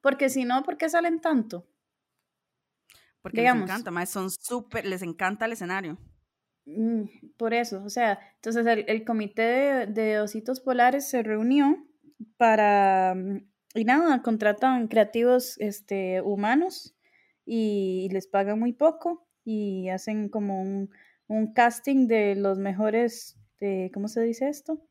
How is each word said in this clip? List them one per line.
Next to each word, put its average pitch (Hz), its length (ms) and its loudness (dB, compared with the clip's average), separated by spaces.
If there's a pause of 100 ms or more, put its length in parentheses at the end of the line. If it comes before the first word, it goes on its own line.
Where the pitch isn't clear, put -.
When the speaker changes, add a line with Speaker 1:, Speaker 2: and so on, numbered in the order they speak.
Speaker 1:
porque 269 280 2
si 262 140 -2
no, 254 200 0
¿por 311 140 -6
qué 320 120 -2
salen 330 320 0
tanto? 233 460 -2 (1500)
Speaker 2:
Porque 220 200 -4
Speaker 1:
Digamos. 240 240 4
Speaker 2:
les 175 40 -8
encanta, 208 220 -6
mae, 175 160 -4
son 190 240 -4
súper, - 560 -8
les 185 160 -6
encanta 190 420 -4
el 233 60 -4
escenario. 185 480 -8 (680)
Speaker 1:
Mm, 220 380 -4 (340)
por 226 160 -2
eso, 226 300 -4
o 208 80 -12
sea, 214 280 0 (160)
entonces 226 300 -2
el, 226 220 2
el 220 180 -2
comité 220 380 -4
de, 254 440 2
de 214 320 0
ositos 220 420 -6
polares 254 460 2
se 247 140 -2
reunió 220 640 2 (520)
para, 202 760 4
mm, 196 320 -6 (280)
y 220 100 0
nada, 277 380 4
contratan 220 640 2
creativos, 233 720 2
este, 190 600 -4
humanos 226 760 -2 (500)
y, 196 640 -2
y 185 40 -4
les 190 140 -4
pagan 202 320 0
muy 240 140 0
poco 330 540 0 (160)
y 202 460 -4
hacen 208 400 -6
como 202 320 -4
un, 196 280 -6 (380)
un 220 260 -2
casting 247 540 2
de 208 280 2
los 196 240 0
mejores, 214 800 -2 (200)
de, 190 340 -4
¿cómo 202 140 -6
se 226 140 -4
dice 233 280 -2
esto? 311 420 -8